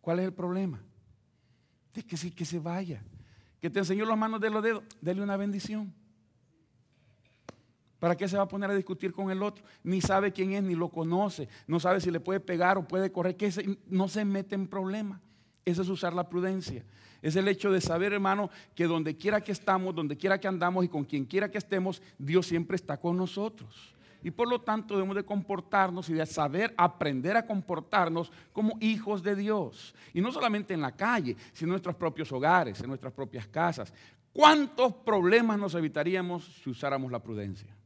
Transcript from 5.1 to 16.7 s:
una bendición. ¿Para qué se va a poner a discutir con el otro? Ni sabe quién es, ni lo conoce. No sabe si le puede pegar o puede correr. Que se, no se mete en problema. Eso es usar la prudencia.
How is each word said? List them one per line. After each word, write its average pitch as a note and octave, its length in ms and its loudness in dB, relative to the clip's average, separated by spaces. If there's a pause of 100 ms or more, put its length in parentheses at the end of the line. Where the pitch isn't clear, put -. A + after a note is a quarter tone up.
una G3+ 160 0
bendición. G3+ 560 -4 (2000)
¿Para E3+ 180 2
qué F#3 100 -4
se F#3+ 120 -2
va G3 60 4
a F#3+ 40 -6
poner G3+ 220 -4
a G3+ 40 0
discutir F#3+ 380 -2
con G3 180 -4
el F#3+ 120 -2
otro? G3+ 200 -6 (200)
Ni F3+ 180 0
sabe F#3+ 320 2
quién F#3+ 200 -2
es, G3+ 100 0
ni F#3 120 0
lo E3+ 140 0
conoce. E3+ 580 -2 (200)
No D#3+ 140 0
sabe F3+ 200 2
si F3+ 100 -2
le E3 100 -2
puede F#3+ 200 -2
pegar F3+ 380 2
o F3 100 -6
puede F#3+ 240 0
correr. F3+ 240 0
Que G3+ 140 0
se, G3 280 -4 (100)
no F#3+ 200 2
se G#3 160 -2
mete G3 300 -2
en G3 120 -2
problema. G3 540 -6 (440)
Eso F3 180 2
es F3+ 60 0
usar F3+ 260 -2
la F3 160 -2
prudencia. F3+ 560 -4 (340)